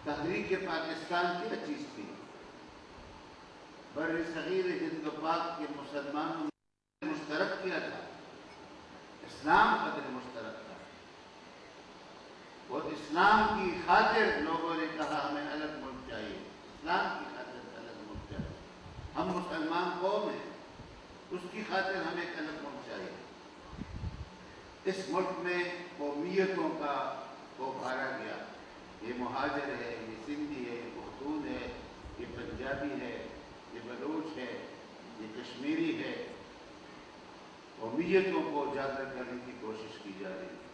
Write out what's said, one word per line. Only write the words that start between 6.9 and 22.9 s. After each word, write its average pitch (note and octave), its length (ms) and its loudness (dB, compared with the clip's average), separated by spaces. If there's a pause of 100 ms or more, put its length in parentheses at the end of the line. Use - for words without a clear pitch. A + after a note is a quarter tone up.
مشترک D#3 580 0
کیا F3 160 2
تھا، - 200 -4 (1200)
اسلام - 540 8
قدر C#3+ 340 0
مشترک - 560 -6
تھا، F#2+ 80 -10 (1900)
اور C3+ 140 -2
اسلام G#3 760 8
کی F3+ 260 4
خاطر G#3+ 560 10
لوگوں E3 340 2
نے D#3 100 2 (120)
کہا، D3+ 320 2
"ہمیں D3 220 0
الگ D3+ 140 -2
ملک C3 440 -6
چاہیے، G#2 280 -4
اسلام - 840 0
کی - 140 -8
خاطر - 400 -8
الگ A2 300 -10
ملک G#2 240 -8
چاہیے، - 260 -4 (580)
ہم F3+ 240 2
مسلمان F3 500 2 (120)
قوم G3 280 4
ہیں، - 220 -4 (800)
اس F3+ 100 -2 (100)
کی G#3+ 180 -4
خاطر F#3+ 260 4
ہمیں E3+ 300 0
ایک F3 120 -4
الگ D3+ 260 -2
ملک B2+ 260 -8